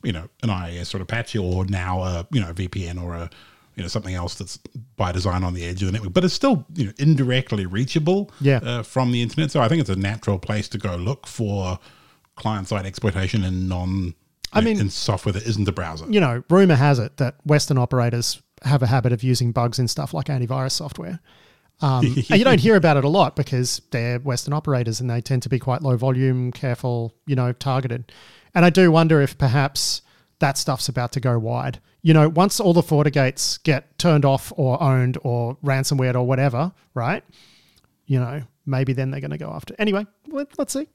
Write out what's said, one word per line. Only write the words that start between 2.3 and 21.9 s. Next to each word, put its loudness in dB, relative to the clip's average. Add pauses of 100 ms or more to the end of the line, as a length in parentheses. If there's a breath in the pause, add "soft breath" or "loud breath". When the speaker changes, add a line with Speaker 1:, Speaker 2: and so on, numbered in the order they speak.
Speaker 1:
you 0
know, -6
V -6
P -8
N -10
or -10
a, -10 (460 soft breath)
you -10
know, -8
something -6
else -6
that's -14 (400)
by 0
design -2
on -2
the -8
edge -6
of 0
the -2
network, -6
but 2
it's 0
still, 0 (100)
you 0
know, -8
indirectly 2
reachable, 0 (100)
Speaker 2:
Yeah. 4
Speaker 1:
uh, -6
from 0
the 2
internet. -2
So 2
I 4
think 2
it's 0
a 0
natural -2
place -4
to -8
go -6
look -6
for -4 (560 soft breath)
client-side -4
exploitation -2
and -2
non- -4 (360)
Speaker 2:
I 0
Speaker 1:
you 2
know, 0
Speaker 2:
mean, 0
Speaker 1:
in 0
software -2
that -6
isn't 0
a -2
browser. -8
Speaker 2:
you 4
know, 0
rumor 6
has 4
it -6
that -2 (100)
Western 2
operators 0 (220)
have 2
a 2
habit 2
of -2
using 2
bugs 0
in 0
stuff -4
like -4
antivirus -2
software. -8 (640 soft breath)
Um, 2